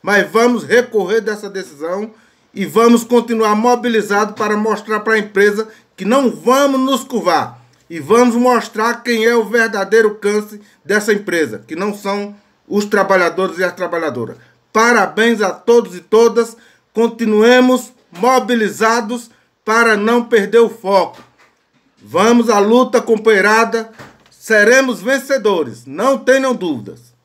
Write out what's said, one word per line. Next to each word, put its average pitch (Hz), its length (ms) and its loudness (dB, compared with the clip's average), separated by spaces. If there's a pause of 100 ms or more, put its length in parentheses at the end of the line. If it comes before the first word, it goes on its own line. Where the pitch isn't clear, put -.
mas 190 300 0
vamos 226 320 0
recorrer 202 560 0
dessa 208 300 -8
decisão 185 640 -10 (420)
e 190 120 -6
vamos 233 380 2
continuar 226 500 0
mobilizados 220 800 0
para 208 220 -4
mostrar 214 460 -4
para 220 140 0
a 214 40 2
empresa 208 480 0 (300)
que 190 80 -10
não 247 260 2
vamos 262 480 0
nos 262 240 -2
curvar. 170 580 -4 (280)
E 165 100 -12
vamos 226 360 2
mostrar 240 680 0
quem 226 220 0
é 240 100 2
o 226 80 2
verdadeiro 214 720 0
câncer 208 460 -4 (220)
dessa 208 280 -2
empresa, 165 560 -2
que 156 80 -14
não 202 180 -6
são 202 400 -8 (320)
os 208 200 -2
trabalhadores 185 760 0
e 185 40 0
as 175 100 -4
trabalhadoras. 160 640 -6 (340)
Parabéns 220 680 2
a 185 100 0
todos 202 460 0
e - 20 -16
todas. 226 560 2 (380)
Continuemos 233 1000 2 (180)
mobilizados 226 1200 -2 (360)
para 226 320 2
não 233 260 0
perder 226 360 2
o 226 100 4
foco. 185 520 -2 (800)
Vamos 220 480 2
à 208 100 2
luta, 233 420 2
companheirada. 220 880 0 (380)
Seremos 226 720 2
vencedores. 208 840 -2
Não 202 320 -2
tenham 262 360 0
dúvidas. 131 460 -8 (240)